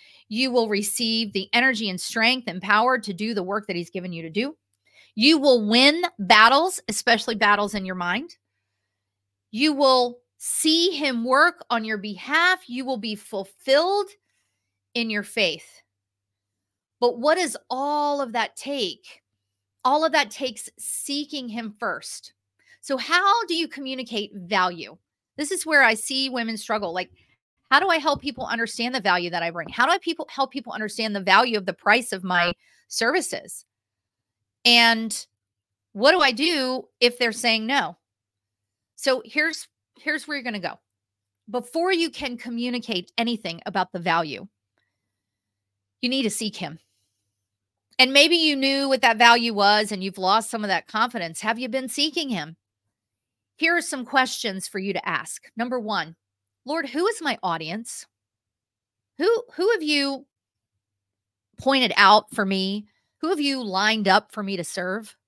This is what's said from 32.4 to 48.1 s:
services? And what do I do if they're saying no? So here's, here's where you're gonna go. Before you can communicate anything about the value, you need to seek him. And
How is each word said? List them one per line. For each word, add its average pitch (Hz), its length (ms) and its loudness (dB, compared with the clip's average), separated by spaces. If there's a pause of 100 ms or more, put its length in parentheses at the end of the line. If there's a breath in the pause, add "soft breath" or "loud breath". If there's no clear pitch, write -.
services? - 800 -4 (1000)
And 233 640 4 (640)
what 247 200 6
do 370 80 2
I 277 100 4
do 262 580 -2 (120)
if 240 180 2
they're 233 140 0
saying 226 340 -2
no? 226 300 -2 (960)
So - 300 -2
here's, 302 420 -4 (320)
here's 302 300 -6
where 294 80 -6
you're 254 80 -10
gonna 214 160 -6
go. 170 180 -8 (720)
Before 320 420 -4
you 330 180 0
can 247 260 -10
communicate 240 800 -6
anything 220 480 -4
about 185 240 -4
the 180 80 -10
value, 165 480 -2 (1500)
you 247 100 -2
need 269 140 0
to 208 60 -2
seek 208 260 -8
him. 160 220 -10 (1200)
And 262 140 4